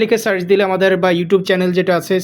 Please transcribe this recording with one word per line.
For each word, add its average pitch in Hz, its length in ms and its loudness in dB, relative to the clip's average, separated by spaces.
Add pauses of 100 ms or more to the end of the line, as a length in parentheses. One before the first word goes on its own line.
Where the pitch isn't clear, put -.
লিখে 220 240 0
সার্চ 190 160 -2 (100)
দিলে 202 180 2
আমাদের, 190 220 2 (120)
বা 185 60 4 (100)
YouTube 180 300 0
চ্যানেল 185 280 0
যেটা 185 220 0
আছে 175 240 -4